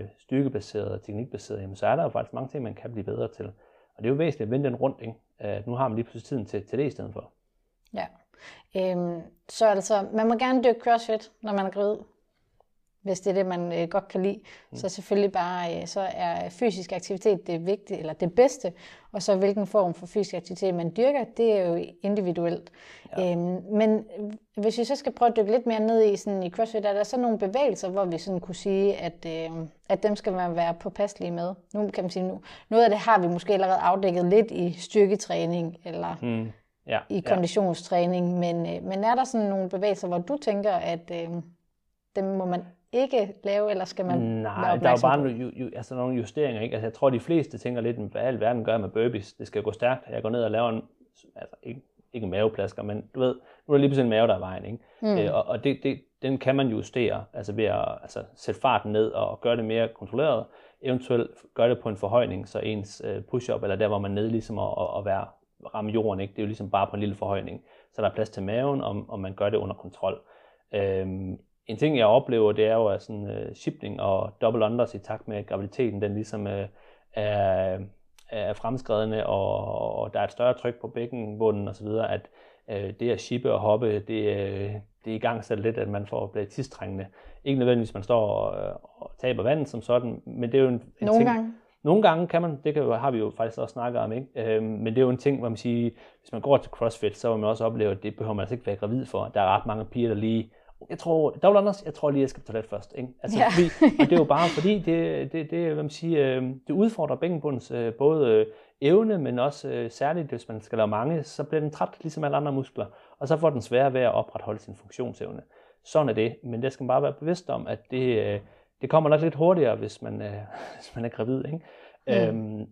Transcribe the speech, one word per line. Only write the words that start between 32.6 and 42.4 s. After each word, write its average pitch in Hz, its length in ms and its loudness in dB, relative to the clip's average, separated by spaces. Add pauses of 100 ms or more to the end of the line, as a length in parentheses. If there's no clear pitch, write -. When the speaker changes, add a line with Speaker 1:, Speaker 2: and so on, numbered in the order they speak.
Speaker 2:
noget 220 140 6
af 233 60 8
det 208 100 2
har 214 200 4
vi 180 80 2
måske 175 260 0
allerede 190 240 2
afdækket 180 480 2
lidt 220 260 6
i 175 220 -2
styrketræning, 170 1120 0
eller 170 360 -6
Speaker 1:
Mm. 113 300 -4 (360)
Ja, 113 120 0 (100)
Speaker 2:
i 202 60 -4
Speaker 1:
ja. 196 180 0
Speaker 2:
konditionstræning, 180 1040 0
men, 175 160 0 (200)
øh, 180 80 -10
men 190 200 -4
er 233 120 2
der 254 80 0
sådan 233 240 -2
nogle 190 220 -2
bevægelser, 190 380 -2
hvor 175 100 -2
du 180 200 -4
tænker, 208 340 -2
at, 170 400 -4
øh, 170 180 -8 (840)
dem 196 80 -2
må 190 220 -2